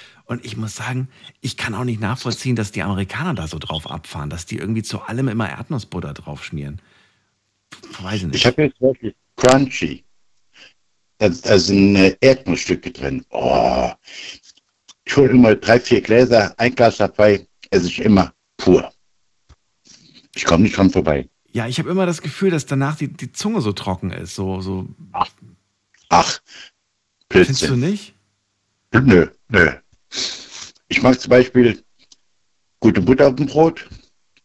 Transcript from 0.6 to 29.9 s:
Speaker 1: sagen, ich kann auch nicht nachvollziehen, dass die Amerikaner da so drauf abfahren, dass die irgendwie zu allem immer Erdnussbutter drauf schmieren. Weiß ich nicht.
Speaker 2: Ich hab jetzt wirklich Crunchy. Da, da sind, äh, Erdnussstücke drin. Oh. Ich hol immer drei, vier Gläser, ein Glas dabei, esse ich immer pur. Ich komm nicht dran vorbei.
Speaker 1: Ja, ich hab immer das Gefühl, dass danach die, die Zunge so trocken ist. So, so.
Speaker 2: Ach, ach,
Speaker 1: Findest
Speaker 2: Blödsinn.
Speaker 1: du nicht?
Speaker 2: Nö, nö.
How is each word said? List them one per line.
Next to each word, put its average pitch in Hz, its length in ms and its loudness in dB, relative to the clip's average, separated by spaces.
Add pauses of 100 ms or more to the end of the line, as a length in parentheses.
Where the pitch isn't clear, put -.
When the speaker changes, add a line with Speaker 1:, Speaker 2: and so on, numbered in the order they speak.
Speaker 1:
sagen, 127 320 -8 (320)
ich - 160 -10
kann - 180 -8
auch 120 100 -6
nicht 117 160 -4
nachvollziehen, 120 560 -4
dass 104 160 -4
die 101 100 -8
Amerikaner 101 500 -6
da 85 140 -8
so 80 120 -10
drauf 78 320 -12
abfahren, 73 380 -12
dass 85 160 -12
die - 140 -12
irgendwie 110 240 -6
zu - 180 -10
allem 131 280 -6
immer 107 200 -4
Erdnussbutter 87 640 -10
drauf 73 320 -16
schmieren. 73 380 -12 (1200)
Weiß 95 180 -6
ich 92 60 -6
nicht. 131 100 -6
Speaker 2:
Ich 123 100 2
hab 123 120 0
jetzt 151 240 0
wirklich 127 320 -2 (220)
Crunchy. 127 680 2 (1120)
Da, 104 120 2
da 98 280 2
sind, 98 380 4
äh, 95 240 4
Erdnussstücke 92 720 0
drin. 67 400 -8
Oh. 62 600 -2 (1120)
Ich - 120 -4
hol 135 140 6
immer 120 240 8
drei, 113 260 4
vier 120 220 0
Gläser, 110 560 4
ein 123 160 0
Glas 117 240 2
dabei, 104 480 2 (240)
esse 90 160 0
ich - 140 -8
immer 98 320 4 (240)
pur. - 360 2 (1400)
Ich - 100 -8
komm 85 180 2
nicht 107 140 0
dran 95 140 4
vorbei. 73 380 -2 (240)
Speaker 1:
Ja, 113 160 -6
ich 127 100 -8
hab 156 80 -6
immer 185 180 -2
das 170 160 -4
Gefühl, 190 300 -4
dass 160 160 -2
danach 139 300 -2
die, 147 120 -6
die - 240 -16
Zunge 214 280 -4
so 107 120 -2
trocken 95 380 -6
ist. 85 240 -12
So, 95 260 -6
so. 92 280 -8 (240)
Speaker 2:
Ach, - 180 -6 (800)
ach, - 320 2 (880)
Speaker 1:
Findest 175 300 4
Speaker 2:
Blödsinn. 135 200 -2
Speaker 1:
du 135 60 -2
nicht? 202 280 -6 (760)
Speaker 2:
Nö, 95 360 4 (200)
nö. 87 220 2 (1160)